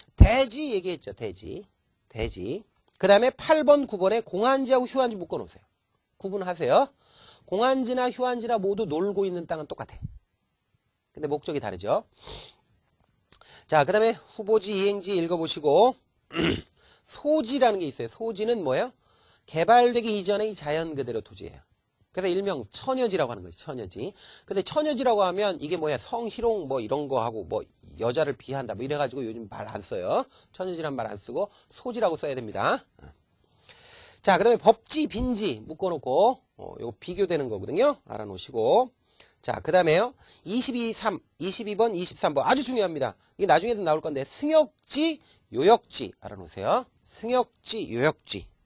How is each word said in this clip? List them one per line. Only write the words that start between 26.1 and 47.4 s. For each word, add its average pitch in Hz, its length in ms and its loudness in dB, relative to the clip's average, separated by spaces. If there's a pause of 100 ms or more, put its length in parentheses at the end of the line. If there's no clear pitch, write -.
뭐 131 120 -2
이런 135 280 -4
거 127 140 0
하고 113 220 -6
뭐 92 180 -4 (380)
여자를 135 340 0
비한다 127 400 -8
뭐 110 100 -8
이래가지고 139 400 -4
요즘 110 240 -10
말 - 200 -12
안 107 140 -10
써요. 120 420 -4 (280)
처녀지란 165 420 -8
말 117 120 -6
안 104 100 -10
쓰고 147 340 -6 (200)
소지라고 220 460 -2
써야 143 180 -6
됩니다. 117 500 -2 (1400)
자, 185 180 4
그 196 60 2
다음에 233 120 6
법지, 226 520 2
빈지 208 580 -4
묶어놓고, 175 760 0 (160)
어, 87 240 -16
요거 113 200 -10
비교되는 175 480 -2
거거든요. 123 480 0 (100)
알아놓으시고. 110 840 0 (500)
자, - 180 0
그 156 120 -6
다음에요. 180 420 4 (300)
이십이 233 480 -2
삼, 208 260 -4 (220)
이십이 196 340 -4
번, 214 220 2
이십삼 175 360 -2
번. 135 140 0
아주 262 160 4
중요합니다. 175 540 -2 (200)
이게 190 100 -2
나중에도 196 360 4
나올 156 180 2
건데, 139 240 -4
승역지, 302 960 0 (320)
요역지 131 680 2
알아놓으세요. 101 680 -4 (160)
승역지, - 880 -6